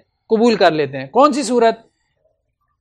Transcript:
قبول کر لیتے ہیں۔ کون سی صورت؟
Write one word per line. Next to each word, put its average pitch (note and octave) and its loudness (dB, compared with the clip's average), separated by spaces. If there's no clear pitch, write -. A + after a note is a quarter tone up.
قبول A3+ 0
کر F3+ 2
لیتے C#3+ -4
ہیں۔ C3+ -12
کون C4 2
سی C#4 -6
صورت؟ A3+ -2